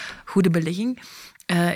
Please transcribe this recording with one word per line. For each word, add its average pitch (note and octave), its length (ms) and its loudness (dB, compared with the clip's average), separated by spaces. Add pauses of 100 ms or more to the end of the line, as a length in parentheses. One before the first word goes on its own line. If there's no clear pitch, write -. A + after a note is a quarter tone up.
(240)
goede F#3+ 260 2
belegging. F3 500 -2 (460)
Eh, F3 300 2